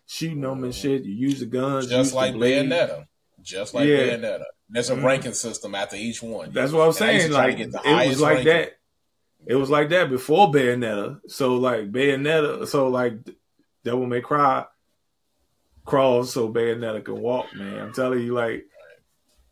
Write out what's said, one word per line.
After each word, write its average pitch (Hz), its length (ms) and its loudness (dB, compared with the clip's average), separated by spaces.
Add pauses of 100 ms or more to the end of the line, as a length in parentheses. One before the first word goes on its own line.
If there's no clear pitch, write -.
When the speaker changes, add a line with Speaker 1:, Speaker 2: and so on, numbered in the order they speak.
Speaker 1:
shooting 156 380 -6
'em 135 200 -6
and 123 80 -6
Speaker 2:
Mm-hmm. 123 100 -12
Speaker 1:
shit. 135 220 0
You 98 100 -8
use 131 260 0
the 117 60 -6
guns, 131 420 -2
Speaker 2:
Just 123 100 0
Speaker 1:
use 135 120 4
the 127 60 -4
Speaker 2:
like 131 180 0
Speaker 1:
blade. 127 360 2
Speaker 2:
Bayonetta. - 360 -2 (360)
Just 98 320 -10
like 139 140 4
Speaker 1:
Yeah. 147 80 6 (200)
Speaker 2:
Bayonetta. 101 280 -6 (260)
There's 120 200 -2
a 131 40 0
Speaker 1:
Mm-hmm. 135 100 0
Speaker 2:
ranking 131 300 0
system 107 400 -8
after 98 220 -6
each 113 260 -8
one. 101 300 -10
Speaker 1:
That's 135 200 -2
what 160 100 4
I'm 160 140 6
Speaker 2:
And 214 80 0
I 226 80 4
used 185 140 4
Speaker 1:
saying. - 40 0
Speaker 2:
to 147 40 0
try 131 120 4
to - 40 2
Speaker 1:
Like, 117 80 -4
Speaker 2:
get 110 140 -8
the - 60 -8
Speaker 1:
it - 40 -10
was 143 120 6
Speaker 2:
highest 131 260 2
Speaker 1:
like 151 160 4
Speaker 2:
ranking. 151 160 4
Speaker 1:
that. 170 200 0 (760)
It 117 100 0
was 135 140 0
like 151 200 2
that 175 200 2
before 156 420 4
Bayonetta. 123 760 0
So, 127 280 0
like, 113 360 -2
Bayonetta, 139 720 0
so, 135 220 2
like, 123 260 0 (680)
Devil 123 240 -2
May 123 160 -2
Cry 135 420 2 (1200)
crawls 127 480 2
so 113 180 -2
Bayonetta 117 540 -4
can 107 160 -8
walk, 123 340 -4
man. 98 260 -12
I'm 107 120 -12
telling 127 280 0
you, 120 120 -4
like, 117 340 -2 (840)